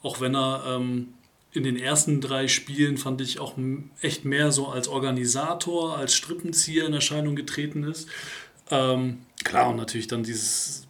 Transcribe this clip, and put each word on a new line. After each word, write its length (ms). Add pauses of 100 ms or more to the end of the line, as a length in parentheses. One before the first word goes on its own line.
auch 180
wenn 160
er, 320
ähm, 420 (440)
in 100
den 140
ersten 440
drei 260
Spielen, 500
fand 240
ich, 180
auch 180
m-, 340 (100)
echt 240
mehr 260
so 160
als 200
Organisator, 1080
als 180
Strippenzieher 720
in 80
Erscheinung 420
getreten 480
ist. 240 (640)
Ähm, 480 (240)
klar, 260
und 80
natürlich 300
dann 160
dieses 680